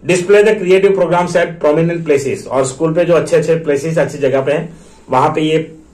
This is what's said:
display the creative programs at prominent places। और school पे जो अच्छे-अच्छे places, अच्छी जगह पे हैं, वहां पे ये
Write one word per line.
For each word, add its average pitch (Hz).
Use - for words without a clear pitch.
display 185
the 214
creative 190
programs 175
at 170
prominent 165
places। 135
और 131
school 160
पे 175
जो 170
अच्छे-अच्छे 160
places, 160
अच्छी 135
जगह 135
पे 143
हैं, -
वहां 135
पे 160
ये 156